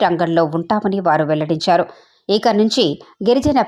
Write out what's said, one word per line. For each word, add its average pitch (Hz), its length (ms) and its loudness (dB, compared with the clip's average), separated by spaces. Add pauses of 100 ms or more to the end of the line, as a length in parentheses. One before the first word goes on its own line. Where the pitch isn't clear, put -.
రంగంలో 170 380 0 (140)
ఉంటామని 196 420 -2 (100)
వారు 156 220 2
వెల్లడించారు. 156 540 0 (480)
ఇక 220 220 0
నుంచి 220 260 2 (420)
గిరిజన 262 420 2